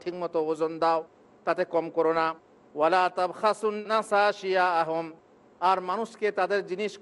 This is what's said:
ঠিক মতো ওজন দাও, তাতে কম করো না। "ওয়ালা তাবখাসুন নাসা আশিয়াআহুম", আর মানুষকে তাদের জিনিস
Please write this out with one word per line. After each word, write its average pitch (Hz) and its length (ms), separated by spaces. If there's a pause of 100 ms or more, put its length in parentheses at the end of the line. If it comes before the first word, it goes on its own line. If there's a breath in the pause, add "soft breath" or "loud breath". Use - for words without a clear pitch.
ঠিক 175 140
মতো 170 300
ওজন 160 340
দাও, 165 260 (400)
তাতে 175 200
কম 165 260
করো 160 220
না। 165 220 (400)
"ওয়ালা 175 420
তাবখাসুন 208 580
নাসা 208 520
আশিয়াআহুম", 175 880 (480)
আর 185 200
মানুষকে 208 520
তাদের 190 340
জিনিস 190 360